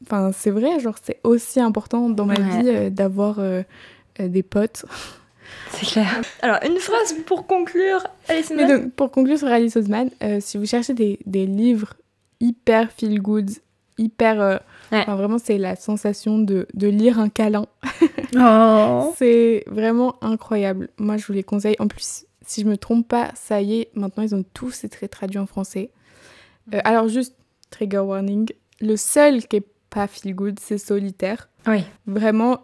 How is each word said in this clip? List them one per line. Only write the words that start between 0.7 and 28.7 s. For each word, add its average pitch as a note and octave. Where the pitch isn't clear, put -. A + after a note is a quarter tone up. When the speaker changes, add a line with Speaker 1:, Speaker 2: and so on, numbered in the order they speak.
Speaker 1:
genre, A3+
c'est -
aussi A#3
important A#3
dans G#3
ma G3+
Speaker 2:
Ouais. G3+
Speaker 1:
vie, B3
euh, G#3
d'avoir, G3
euh, F#3
euh, F#3+
des F3+
potes. -
Speaker 2:
C'est -
clair. A3
Alors, A3+
une E4+
phrase G#4
pour F4+
conclure. F#4
Alice D#4+
Speaker 1:
Mais D4
Speaker 2:
Oseman. C4+
Speaker 1:
donc, B3+
pour C4+
conclure C4+
sur D4
Alice A#3
Oseman, A3
euh, G#3
si -
vous G#3
cherchez A#3+
des, G#3
des F#3+
livres G#3+
hyper A3+
feel G#3
good, G#3
hyper, A3
euh, G3
Speaker 2:
Ouais. A3
Speaker 1:
enfin, G3+
vraiment, G#3
c'est A3
la F#3
sensation G#3+
de, G3
de G3+
lire A3
un G#3+
câlin. G#3+
<laughs> -
Speaker 3:
Oh. A3+
Speaker 1:
C'est A#3
vraiment A3+
incroyable. G3+
Moi, G#3
je G#3
vous G3+
les G3
conseille. G#3
En G#3
plus, -
si -
je G3+
me G3+
trompe A#3
pas, A#3+
ça G#3
y G#3+
est, A3+
maintenant, G3+
ils G#3
ont F#3+
tous -
été G#3
traduits G3
en G3
français. G3
Euh, G#3
Speaker 2:
Mhm. -
Speaker 1:
alors, A3+
juste, B3
trigger G3+
warning, G3